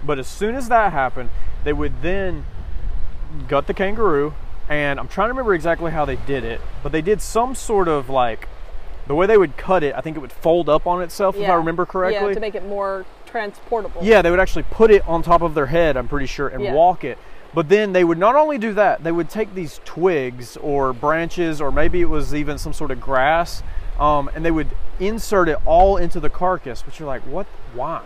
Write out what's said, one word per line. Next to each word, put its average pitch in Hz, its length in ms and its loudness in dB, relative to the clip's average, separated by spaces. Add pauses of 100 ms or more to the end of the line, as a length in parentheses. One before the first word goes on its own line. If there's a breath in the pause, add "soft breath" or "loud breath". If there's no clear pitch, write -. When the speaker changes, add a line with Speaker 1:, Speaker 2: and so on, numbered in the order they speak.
Speaker 1:
But 147 160 -2
as 131 80 -8
soon 220 280 -4
as 262 140 -4
that 220 240 4
happened, 131 360 0 (340 loud breath)
they 147 100 2
would 147 300 0
then 180 420 0 (1000)
gut 143 200 0
the 202 60 -4
kangaroo, 185 600 0 (360)
and 143 300 0
I'm 131 80 -4
trying 196 200 -2
to 247 60 -2
remember 254 200 0
exactly 165 380 0
how 156 140 0
they 135 100 -2
did 131 280 -2
it, 113 180 -6 (200)
but 143 100 -4
they 160 100 0
did 185 200 0
some 247 340 -2
sort 196 320 0
of, 143 220 -2
like, 123 380 0 (600)
the 143 80 -2
way 175 100 4
they 214 120 6
would 170 200 2
cut 185 260 0
it, 143 120 -2
I 131 60 -6
think 156 140 -8
it 156 60 -8
would 127 100 -14
fold 165 380 0
up 156 180 2
on 175 140 -2
itself, 190 340 -2
if 202 80 -4
I 202 40 0
Speaker 2:
Yeah. 185 80 4
Speaker 1:
remember 170 300 0
correctly. 196 440 -2
Speaker 2:
Yeah, 196 40 -2
to 196 60 -4
make 208 160 -6
it 190 100 -6
more 196 400 -6 (200)
transportable. 208 760 -8
Speaker 1:
Yeah, 208 180 8
they 170 100 2
would 180 80 4
actually 185 240 2
put - 280 4
it 196 160 6
on 165 160 0
top 170 180 4
of 165 140 -2
their 147 100 2
head, 160 320 2
I'm 120 100 -4
pretty 139 200 -2
sure, 139 200 -4
and - 160 -6
Speaker 2:
Yeah. 196 100 -2
Speaker 1:
walk 170 300 4
it. 127 140 -8 (360 loud breath)
But 156 160 -2
then 208 240 2
they 185 100 4
would 165 140 2
not 214 180 4
only 302 220 4
do 220 160 -4
that, 196 300 2
they 165 80 -2
would 170 180 -2
take 214 240 -6
these 180 320 -10
twigs 131 720 -2
or 143 360 -2
branches, 160 680 -2
or 147 100 2
maybe 170 300 6
it 165 80 6
was 147 240 2
even 147 240 -2
some 156 160 -4
sort 151 180 -2
of 127 100 -4
grass, 147 600 0 (380 loud breath)
um, 147 340 0
and 156 100 -6
they 165 80 2
would 156 180 0 (300)
insert 190 500 0
it 147 160 0
all 185 320 6
into 175 220 2
the 147 100 4
carcass, 175 560 -2
which - 140 -8
you're 156 80 -10
like, 127 160 -6
"What? 170 220 -4 (300)
Why? 143 300 -6